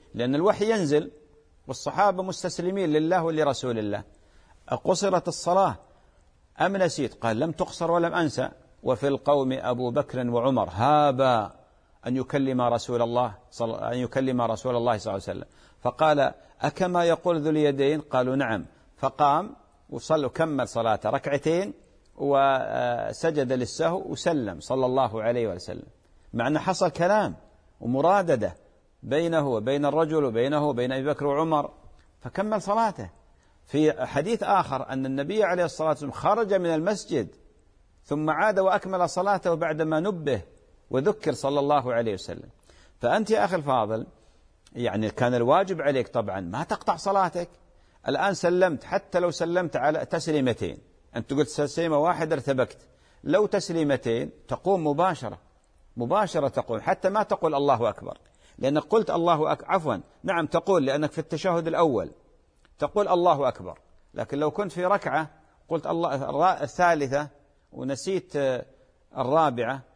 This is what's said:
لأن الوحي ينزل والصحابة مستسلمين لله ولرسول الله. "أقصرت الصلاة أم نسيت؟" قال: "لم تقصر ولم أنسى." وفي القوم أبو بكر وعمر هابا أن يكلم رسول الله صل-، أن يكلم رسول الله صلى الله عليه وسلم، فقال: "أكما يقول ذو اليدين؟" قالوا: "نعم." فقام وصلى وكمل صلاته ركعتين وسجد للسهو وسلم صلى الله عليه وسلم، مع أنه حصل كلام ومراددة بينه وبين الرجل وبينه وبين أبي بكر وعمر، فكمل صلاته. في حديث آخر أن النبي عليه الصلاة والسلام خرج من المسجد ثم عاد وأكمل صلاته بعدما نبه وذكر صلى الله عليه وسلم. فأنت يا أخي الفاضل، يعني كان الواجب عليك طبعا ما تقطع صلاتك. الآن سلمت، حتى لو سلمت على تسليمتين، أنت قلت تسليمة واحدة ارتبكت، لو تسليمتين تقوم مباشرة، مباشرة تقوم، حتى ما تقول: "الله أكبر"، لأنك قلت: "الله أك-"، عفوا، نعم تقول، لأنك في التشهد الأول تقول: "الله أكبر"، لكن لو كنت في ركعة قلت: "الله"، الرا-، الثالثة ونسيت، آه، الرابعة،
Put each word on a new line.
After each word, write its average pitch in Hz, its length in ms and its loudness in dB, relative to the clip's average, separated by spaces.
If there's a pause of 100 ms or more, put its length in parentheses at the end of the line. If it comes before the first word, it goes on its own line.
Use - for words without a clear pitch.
(140)
لأن 123 200 -2
الوحي 208 360 2
ينزل 160 400 0 (560)
والصحابة 180 560 0
مستسلمين 180 720 -4
لله 160 320 2
ولرسول 143 540 -2
الله. 104 240 -4 (680)
"أقصرت 180 600 0
الصلاة 170 480 2 (840)
أم 190 160 0
نسيت؟" 160 380 0
قال: 113 240 -2
"لم 160 140 -2
تقصر 170 380 -4
ولم 170 240 2
أنسى." 156 340 -2 (340)
وفي 127 260 0
القوم 139 440 2
أبو 123 380 -2
بكر 123 400 -2
وعمر 120 400 2
هابا 127 840 2 (540)
أن 123 100 -2
يكلم 131 440 0
رسول 120 420 2
الله 117 320 0 (160)
صل-، 113 240 -4
أن 117 240 -4
يكلم 127 420 0
رسول 117 360 -2
الله 117 220 0
صلى 98 160 -4
الله 98 140 -6
عليه 92 100 -8
وسلم، 85 100 -14 (340)
فقال: 143 520 2 (260)
"أكما 180 440 0
يقول 165 360 2
ذو 151 100 0
اليدين؟" 147 500 2
قالوا: 131 360 0
"نعم." 113 300 -2 (300)
فقام 147 600 2 (340)
وصلى 147 360 -2
وكمل 143 420 -2
صلاته 110 420 0
ركعتين 147 640 0 (420)
وسجد 131 1400 0
للسهو 156 580 -2
وسلم 131 500 -2
صلى 127 260 0
الله 123 360 0
عليه 117 260 0
وسلم، 92 380 -10 (480)
مع 117 120 0
أنه 151 120 2
حصل 180 320 0
كلام 170 440 2 (460)
ومراددة 135 760 2 (480)
بينه 156 460 0
وبين 131 360 0
الرجل 151 400 2
وبينه 139 440 2
وبين 123 240 -2
أبي 135 140 -4
بكر 143 200 -2
وعمر، 151 440 0 (500)
فكمل 202 420 -4
صلاته. 202 480 -2 (560)
في 151 400 2
حديث 202 360 -2
آخر 170 460 0
أن 135 180 -4
النبي 143 380 0
عليه 180 200 2
الصلاة 156 240 -2
والسلام 143 240 -2
خرج 202 420 2
من 175 200 2
المسجد 160 540 -2 (760)
ثم 151 260 -2
عاد 185 280 2
وأكمل 185 500 2
صلاته 185 460 0
بعدما 156 460 0
نبه 160 400 -2 (500)
وذكر 143 420 0
صلى 139 280 -2
الله 139 340 0
عليه 113 200 0
وسلم. - 340 -12 (520)
فأنت 185 300 0
يا 214 140 4
أخي 185 120 0
الفاضل، 120 500 0 (680)
يعني 107 380 -2
كان 123 240 0
الواجب 156 480 2
عليك 135 260 0
طبعا 101 320 -4
ما 92 220 -6
تقطع 202 340 -2
صلاتك. 180 520 0 (600)
الآن 160 260 0
سلمت، 175 500 2
حتى - 340 -2
لو 175 120 2
سلمت 170 460 -2
على 147 280 0
تسليمتين، 135 720 -2 (380)
أنت 120 160 -6
قلت 143 160 2
تسليمة 151 500 -2
واحدة 160 360 0
ارتبكت، 131 440 -2 (460)
لو 190 220 2
تسليمتين 147 840 -2 (180)
تقوم 170 380 0
مباشرة، 147 520 0 (580)
مباشرة 151 520 0
تقوم، 117 320 -4
حتى 185 280 0
ما 208 140 2
تقول: 165 320 -2
"الله 135 340 2
أكبر"، - 300 -8 (400)
لأنك 147 240 0
قلت: 214 280 2
"الله 165 420 2
أك-"، - 120 -6
عفوا، 151 360 -2 (220)
نعم 170 240 -2
تقول، 165 400 2
لأنك 143 260 0
في - 60 -8
التشهد 165 480 -2
الأول 143 440 2 (680)
تقول: 202 300 0
"الله 170 400 4
أكبر"، 92 300 -6 (360)
لكن 117 240 -6
لو 151 120 0
كنت 202 220 -4
في 180 120 -4
ركعة 156 460 0 (380)
قلت: 160 180 -4
"الله"، 165 280 -2 (160)
الرا-، 156 320 2
الثالثة 147 640 2 (440)
ونسيت، 151 640 -6
آه، 131 280 -2 (540)
الرابعة، 131 640 0 (120)